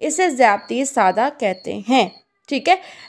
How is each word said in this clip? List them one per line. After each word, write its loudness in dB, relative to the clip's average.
इसे 0
ज़्यादती 2
सादा 0
कहते -6
हैं, 2
ठीक -6
है। 4